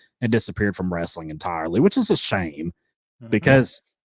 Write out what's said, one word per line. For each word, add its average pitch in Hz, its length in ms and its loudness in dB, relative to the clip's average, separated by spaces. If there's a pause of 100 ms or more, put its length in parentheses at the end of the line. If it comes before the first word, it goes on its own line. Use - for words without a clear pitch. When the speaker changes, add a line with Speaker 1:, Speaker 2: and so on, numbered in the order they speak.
(220)
Speaker 1:
and 117 100 0
disappeared 104 460 0
from 92 160 -2
wrestling 85 360 -4
entirely, 82 520 -2
which 196 160 4
is 233 120 0
a 214 60 4
shame 165 560 -4 (500)
Speaker 2:
Mm-hmm. 117 80 -18
Speaker 1:
because 127 520 4 (240)